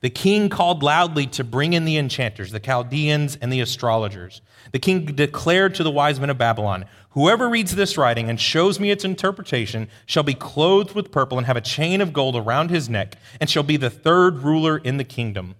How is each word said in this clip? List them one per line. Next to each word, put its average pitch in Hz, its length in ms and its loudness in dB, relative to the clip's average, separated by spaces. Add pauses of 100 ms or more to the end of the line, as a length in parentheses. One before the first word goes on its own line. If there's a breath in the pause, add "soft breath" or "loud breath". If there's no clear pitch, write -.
The 127 100 0
king 202 380 2
called 175 340 0
loudly 151 460 2
to 131 160 -6
bring 139 300 0
in 165 100 2
the 160 120 0
enchanters, 117 540 -4
the 110 80 -8
Chaldeans, 139 760 -2
and 123 160 -6
the 127 80 0
astrologers. 110 800 -2 (320 soft breath)
The 135 80 -2
king 185 240 2
declared 165 720 0
to 175 80 0
the 156 80 0
wise 143 260 2
men 139 120 -2
of 131 80 -2
Babylon, 107 480 0 (240 soft breath)
'Whoever 214 380 4
reads 220 280 0
this 196 200 0
writing 117 320 2
and 117 120 -4
shows 190 400 2
me 202 100 0
its 202 140 -2
interpretation 156 840 -4 (180 soft breath)
shall 151 180 0
be 143 100 0
clothed 190 600 2
with - 160 -6
purple 131 260 0
and 120 80 -2
have 127 100 2
a 120 40 -2
chain 170 400 -2
of 180 120 0
gold 135 220 0
around 120 360 -2
his 156 180 -2
neck 101 280 -4 (240 loud breath)
and 147 80 -2
shall 151 140 0
be 147 140 0
the 127 140 0
third 180 480 4
ruler 156 400 2
in 135 180 -4
the 139 80 -2
kingdom.' 101 560 -8